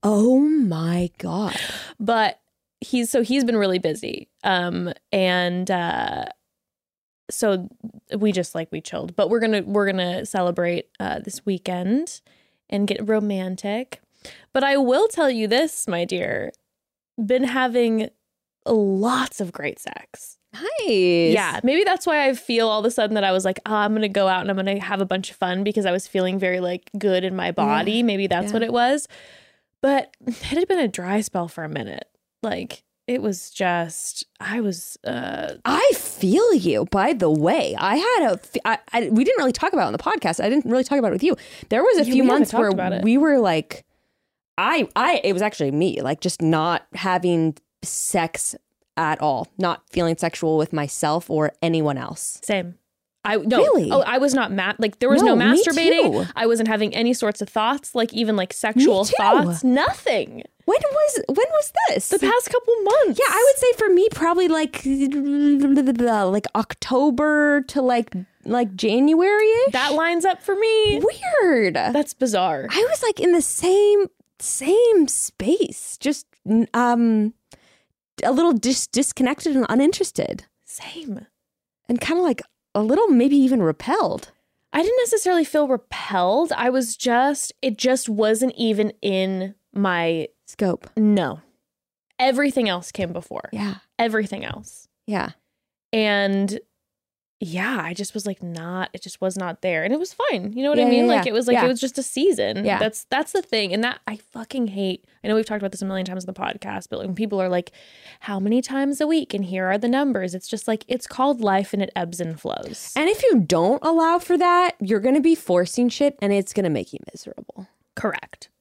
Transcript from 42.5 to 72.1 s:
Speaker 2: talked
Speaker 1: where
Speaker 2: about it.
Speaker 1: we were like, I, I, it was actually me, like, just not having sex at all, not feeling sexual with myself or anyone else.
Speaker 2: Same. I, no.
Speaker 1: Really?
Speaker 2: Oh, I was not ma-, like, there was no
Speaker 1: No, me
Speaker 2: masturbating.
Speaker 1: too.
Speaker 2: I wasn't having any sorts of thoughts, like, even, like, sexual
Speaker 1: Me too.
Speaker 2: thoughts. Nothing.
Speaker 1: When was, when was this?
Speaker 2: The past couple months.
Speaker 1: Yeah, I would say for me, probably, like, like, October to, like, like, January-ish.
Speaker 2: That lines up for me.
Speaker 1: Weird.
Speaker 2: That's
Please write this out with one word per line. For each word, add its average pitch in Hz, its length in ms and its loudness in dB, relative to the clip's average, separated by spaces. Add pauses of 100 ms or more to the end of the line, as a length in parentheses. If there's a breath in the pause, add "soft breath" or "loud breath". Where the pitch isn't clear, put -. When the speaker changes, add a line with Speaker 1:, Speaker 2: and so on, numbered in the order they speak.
Speaker 2:
talked 233 100 0
Speaker 1:
where 214 80 2
Speaker 2:
about 185 240 0
it. - 120 -4
Speaker 1:
we 233 140 4
were 294 200 4
like, 170 460 0 (760)
I, 254 380 0
I, 262 280 2
it 196 80 0
was 185 100 0
actually 170 280 -2
me, 156 320 0
like, 143 180 -4
just - 220 -4
not 160 520 0
having 180 600 0 (260)
sex - 720 -4 (420)
at 156 260 -2
all, 147 260 -2 (100)
not 180 320 -2
feeling 165 280 0
sexual 160 400 0
with 156 160 0
myself 151 560 -2
or 151 220 0 (100)
anyone 160 340 0
else. - 480 -10
Speaker 2:
Same. 180 300 -4 (500)
I, 208 120 0
no. 214 220 0
Speaker 1:
Really? 403 320 0
Speaker 2:
Oh, 277 120 2
I 240 160 -2
was 269 160 2
not 240 180 -2
ma-, 196 260 -2
like, 214 200 -4
there 247 100 0
was 277 140 4
no 247 120 4
Speaker 1:
No, 233 180 4
me 349 100 4
Speaker 2:
masturbating. 330 640 2
Speaker 1:
too. - 100 -12
Speaker 2:
I 226 100 -2
wasn't 226 220 0
having 214 260 -2
any 233 200 0
sorts 208 280 -4
of 202 60 -8
thoughts, 233 460 -4
like, 233 180 0
even, 214 240 0
like, 185 160 -4
sexual 214 520 4
Speaker 1:
Me 220 60 -2
too. - 80 0
Speaker 2:
thoughts. 269 460 4
Nothing. 269 760 0 (240)
Speaker 1:
When 440 120 4 (140)
was, 587 360 2
when 277 80 0 (140)
was 605 220 0 (160)
this? - 220 0
Speaker 2:
The 403 80 2
past 453 320 2
couple 480 320 2
months. 415 360 4
Speaker 1:
Yeah, 539 160 4
I 494 180 6
would 539 80 2
say 494 180 4
for 427 140 2
me, 370 180 6
probably, 349 380 2
like, 311 360 -2
like, 269 1700 2
October 285 1080 2
to, 269 200 -2
like, 240 320 0 (300)
like, 226 300 0
January-ish. 370 960 4
Speaker 2:
That 262 220 0
lines 330 300 0
up 359 180 2
for 403 140 -2
me. 427 440 2 (420)
Speaker 1:
Weird. 240 320 4
Speaker 2:
That's 240 400 0